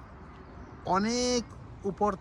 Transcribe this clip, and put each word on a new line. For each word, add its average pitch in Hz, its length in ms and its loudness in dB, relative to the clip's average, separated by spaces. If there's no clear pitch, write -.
অনেক 240 580 4
উপর 202 200 4